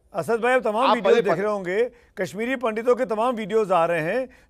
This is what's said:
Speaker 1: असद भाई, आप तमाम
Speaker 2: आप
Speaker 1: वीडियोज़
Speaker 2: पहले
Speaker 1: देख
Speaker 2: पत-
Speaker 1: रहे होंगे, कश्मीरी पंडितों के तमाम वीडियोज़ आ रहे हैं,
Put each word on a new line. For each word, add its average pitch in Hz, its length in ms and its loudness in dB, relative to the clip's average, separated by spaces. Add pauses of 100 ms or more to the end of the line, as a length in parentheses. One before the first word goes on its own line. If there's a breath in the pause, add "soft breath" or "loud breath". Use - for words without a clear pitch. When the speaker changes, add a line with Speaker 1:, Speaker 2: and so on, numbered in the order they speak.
(140)
Speaker 1:
असद 208 280 -2
भाई, 247 120 2
आप 254 80 2
तमाम 233 260 0
Speaker 2:
आप 220 80 4
Speaker 1:
वीडियोज़ 233 200 4
Speaker 2:
पहले 233 80 4
Speaker 1:
देख 185 100 0
Speaker 2:
पत- 170 80 -2
Speaker 1:
रहे 208 100 -2
होंगे, 202 400 -2 (260 soft breath)
कश्मीरी 220 380 -4
पंडितों 233 400 0
के 247 100 0
तमाम 226 300 -2
वीडियोज़ 208 380 0
आ 170 120 4
रहे 165 160 0
हैं, 233 280 -4 (200 soft breath)